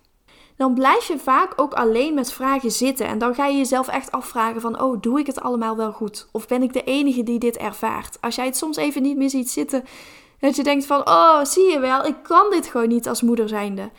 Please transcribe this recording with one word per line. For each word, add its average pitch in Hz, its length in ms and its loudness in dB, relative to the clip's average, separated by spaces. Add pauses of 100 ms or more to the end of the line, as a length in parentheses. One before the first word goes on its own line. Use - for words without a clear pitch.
(560)
dan 262 180 2
blijf 269 340 4
je 311 100 -4
vaak 311 380 2
ook 285 180 0
alleen 247 400 2
met 254 180 -2
vragen 262 380 -2
zitten. 254 360 -2
En 214 120 -4
dan 240 160 0
ga 285 120 0
je 277 100 0
jezelf 254 320 0
echt 262 220 -6
afvragen 226 500 -4
van: 226 220 -4
"Oh, 254 180 -2
doe 240 180 0
ik 285 80 0
het 247 140 -6
allemaal 226 360 -2
wel 220 160 -4
goed? - 400 -10
Of 220 140 -8
ben 254 160 0
ik 254 100 0
de 254 120 -4
enige 262 380 0
die 233 160 -2
dit 233 180 -2
ervaart?" - 640 -8
Als 233 140 -4
jij 254 100 -4
het 254 120 -4
soms 311 200 -4
even 294 260 -2
niet 277 140 0
meer 269 140 0
ziet 262 200 -2
zitten, 277 340 -4 (560)
dat 269 160 2
je 294 60 -2
denkt 277 240 2
van: 285 220 0
"Oh, 330 360 8
zie 370 260 4
je 311 80 0
wel, 262 280 0
ik 311 160 -2
kan 381 280 4
dit 330 160 0
gewoon 233 220 0
niet 233 200 0
als 233 140 -2
moeder 226 260 2
zijnde." 202 500 -6